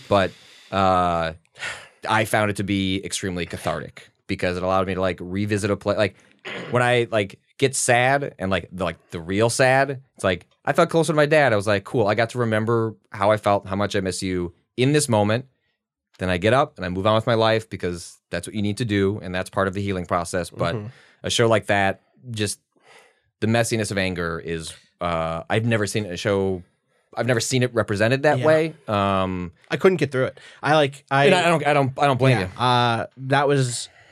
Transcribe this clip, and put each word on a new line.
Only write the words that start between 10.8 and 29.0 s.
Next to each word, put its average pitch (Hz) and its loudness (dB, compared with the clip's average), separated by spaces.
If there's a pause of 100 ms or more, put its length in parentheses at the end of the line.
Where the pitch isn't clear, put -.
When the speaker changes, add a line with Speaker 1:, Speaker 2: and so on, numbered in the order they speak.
Speaker 1:
closer 165 0
to 156 0
my 151 4
dad. 147 4
I 107 4
was 101 -2
like, 101 0
"Cool, 110 0
I 107 2
got 117 0
to 123 -8
remember 113 0 (160)
how 104 2
I 107 4
felt, 101 0
how 95 -6
much 101 -2
I 104 0
miss 92 -4
you 90 -4 (240)
in 127 2
this 147 2
moment." 110 2 (720)
Then 92 -2
I 90 0
get 107 2
up 147 0
and 92 -10
I 90 -6
move 92 -4
on 107 4
with 113 0
my 120 2
life 110 2
because 87 -8 (120)
that's 85 -6
what 85 -14
you 107 -2
need 101 -2
to 131 -2
do, 101 0
and 92 -10
that's 92 -4
part 98 0
of 90 -4
the 98 -4
healing 92 -4
process. 87 -4
But 85 -4
Speaker 2:
Mm-hmm. 104 -8 (360)
Speaker 1:
a 95 -4
show 120 2
like 110 4
that, 98 2 (300)
just 107 -4 (840)
the 107 0
messiness 113 0
of 98 -2
anger 85 -4
is, 82 -8 (260)
uh, 82 -4
I've 113 0
never 110 0
seen 104 -4
a 87 -10
show, 95 -2 (520)
I've 120 -2
never 123 0
seen 123 0
it 123 -2
represented 113 0
that 143 2
Speaker 2:
Yeah. 123 -4
Speaker 1:
way. 156 2 (140)
Um, 95 0 (180)